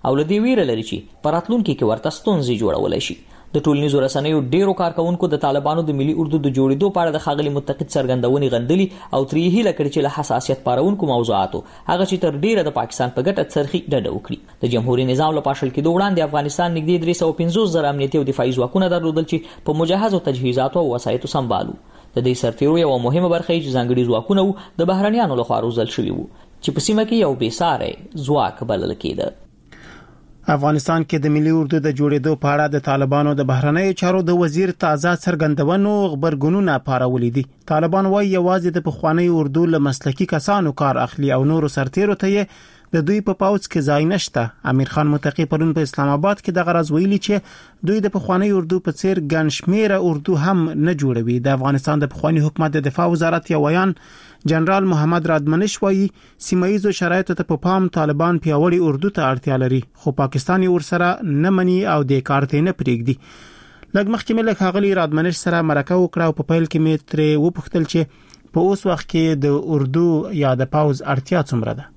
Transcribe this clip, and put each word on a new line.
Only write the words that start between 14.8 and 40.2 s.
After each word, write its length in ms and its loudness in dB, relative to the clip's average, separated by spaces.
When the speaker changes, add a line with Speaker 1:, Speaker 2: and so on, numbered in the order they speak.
Speaker 1:
نظام 260 2
له 80 -4
پاشل 300 -2
کېدو 180 2
وړاندې 340 2
افغانستان 480 -2
نږدې 280 0
درې 160 0
سوه 200 0
پنځوس 360 0
زره 180 2
امنیتي 280 0
او 100 0
دفاعي 260 0
ځواکونه 380 0
درلودل 340 -2
چې 400 -6
په 140 0
مجهزو 440 0
تجهیزاتو 560 0
او 80 0
وسایطو 440 -4
سمبالو. 420 -2
د 100 2
دې 160 2
سرتیرو 420 2
یوه 220 2
مهمه 300 2
برخه 180 -4
یې 100 0
چې 120 -4
ځانګړي 340 2
ځواکونه 340 2
وو، 80 2
د 80 2
بهرنیانو 480 0
لخوا 240 0
روزل 320 -2
شوي 160 -2
وو، 160 -6
چې 140 0
په 40 0
سیمه 180 2
کې 160 0
یو 160 2
بې 100 0
ساری 300 0
ځواک 360 0
بلل 200 -2
کېده. 400 -6
Speaker 2:
افغانستان 500 0
کې 180 -2
د 120 0
ملي 200 2
اردو 300 0
د 160 0
جوړېدو 420 0
په 100 0
اړه 220 2
د 140 -2
طالبانو 500 0
د 100 0
بهرنیو 540 0
چارو 260 2
د 140 2
وزیر 300 0
تازه 300 0
څرګندونو 720 0
غبرګونونه 800 0
پارولي 480 0
دي. 60 -2
طالبان 400 2
وایي 240 2
یوازې 400 0
د 100 -2
پخوانیو 540 0
اردو 340 0
له 140 2
مسلکي 460 -2